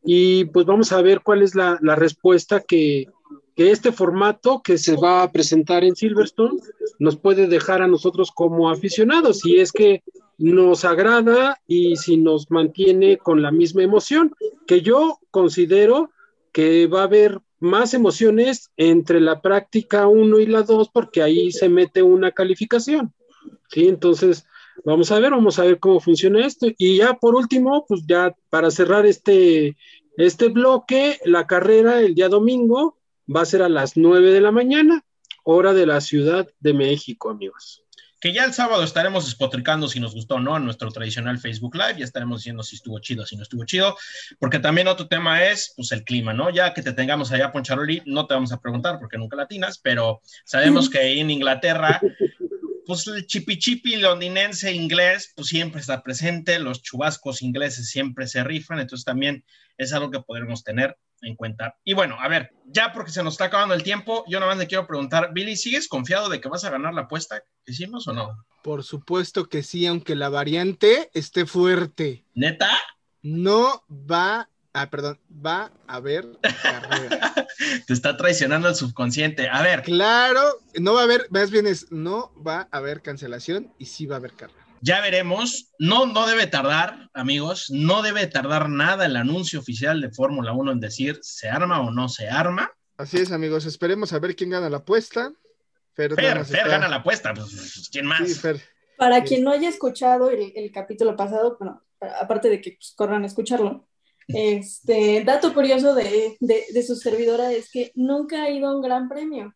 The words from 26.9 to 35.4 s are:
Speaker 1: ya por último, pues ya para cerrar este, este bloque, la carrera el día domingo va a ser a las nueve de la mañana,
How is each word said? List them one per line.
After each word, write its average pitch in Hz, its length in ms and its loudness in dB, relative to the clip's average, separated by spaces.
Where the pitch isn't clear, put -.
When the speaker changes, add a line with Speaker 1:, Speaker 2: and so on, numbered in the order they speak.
Speaker 1:
ya 240 160 4
por 233 200 4
último, 262 520 2
pues 185 200 -2
ya 175 280 2
para 160 220 2
cerrar 190 360 4
este, 175 720 4
este 175 320 4
bloque, 262 760 2
la 175 220 4
carrera 220 540 4
el 202 140 4
día 185 140 4
domingo 240 680 2
va 170 80 2
a 165 40 2
ser 185 160 2
a 180 60 2
las 139 280 0
nueve 180 360 8
de 196 80 6
la 208 100 6
mañana, 294 540 4